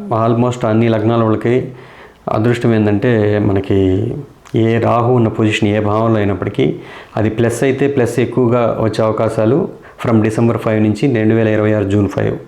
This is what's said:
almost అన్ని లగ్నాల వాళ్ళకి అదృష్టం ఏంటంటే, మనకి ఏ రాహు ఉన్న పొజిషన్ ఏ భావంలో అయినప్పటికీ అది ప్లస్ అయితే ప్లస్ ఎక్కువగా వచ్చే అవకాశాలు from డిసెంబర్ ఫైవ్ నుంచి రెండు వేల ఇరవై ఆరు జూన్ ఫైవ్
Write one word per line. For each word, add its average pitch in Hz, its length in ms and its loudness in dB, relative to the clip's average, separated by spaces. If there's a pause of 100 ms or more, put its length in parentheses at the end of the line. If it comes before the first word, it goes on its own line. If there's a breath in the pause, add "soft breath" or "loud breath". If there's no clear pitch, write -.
(260)
almost 120 400 0
అన్ని 113 220 2
లగ్నాల 113 340 0
వాళ్ళకి 113 460 0 (640 loud breath)
అదృష్టం 117 420 0
ఏంటంటే, 104 640 2
మనకి 98 760 0 (420)
ఏ 113 240 2
రాహు 113 340 0
ఉన్న 120 160 2
పొజిషన్ 107 400 0
ఏ 104 120 0
భావంలో 110 360 0
అయినప్పటికీ 101 600 -2 (400 loud breath)
అది 110 140 0
ప్లస్ 117 320 -2
అయితే 135 260 0
ప్లస్ 127 300 -2
ఎక్కువగా 120 640 0
వచ్చే 110 240 0
అవకాశాలు 110 640 0 (380 loud breath)
from 113 160 2
డిసెంబర్ 113 360 0
ఫైవ్ 110 240 0
నుంచి 107 320 0
రెండు 107 200 2
వేల 113 140 2
ఇరవై 107 240 2
ఆరు 107 120 0
జూన్ 101 240 0
ఫైవ్ 107 400 -4